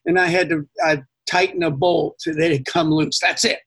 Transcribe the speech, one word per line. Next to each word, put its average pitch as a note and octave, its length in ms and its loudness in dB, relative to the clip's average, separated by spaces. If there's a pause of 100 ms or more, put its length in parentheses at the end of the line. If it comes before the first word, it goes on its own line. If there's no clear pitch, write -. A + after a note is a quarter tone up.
and F3 140 2
I F3+ 80 4
had E3+ 220 2
to, D3+ 180 -2 (180)
uh, D#3 120 2 (300)
tighten F3+ 360 -2
a D#3+ 80 0
bolt D#3 540 0
that D#3+ 260 0
had C3 140 -2
come D#3+ 260 0
loose. D#3 280 0
That's F3 240 0
it - 240 0